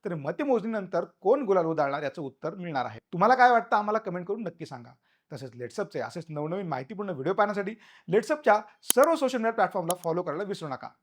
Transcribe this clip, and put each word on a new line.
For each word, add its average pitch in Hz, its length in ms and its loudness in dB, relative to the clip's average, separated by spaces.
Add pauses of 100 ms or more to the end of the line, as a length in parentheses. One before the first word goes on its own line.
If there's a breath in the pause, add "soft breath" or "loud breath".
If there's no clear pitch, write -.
तरी 175 100 -4
मतमोजणीनंतर 202 880 -2 (160)
कोण 262 220 2
गुलाल 185 220 2
उधळणार, 151 380 0
याचं 143 180 -6
उत्तर 143 340 -10
मिळणार 165 300 -4
आहे. 113 140 -10 (140)
तुम्हाला 208 220 6
काय 254 160 8
वाटतं, 233 240 2
आम्हाला 208 240 0
कमेंट 180 280 -6
करून 208 160 -6
नक्की 165 220 -10
सांगा. 123 260 -16 (400)
तसेच 127 240 -12
लेट्सअपचे 135 440 -6
असेच 120 300 -8
नवनवीन 156 380 -6
माहितीपूर्ण 165 420 -8
व्हिडिओ 156 240 -2
पाहण्यासाठी 208 420 0 (320 soft breath)
लेट्सअपच्या 220 520 4 (340 loud breath)
सर्व 311 220 6
सोशल 262 220 0
मीडिया 226 160 0
प्लॅटफॉर्मला 180 500 0
फॉलो 170 180 -2
करायला 165 220 -6
विसरू 185 260 -10
नका. 123 200 -10 (140)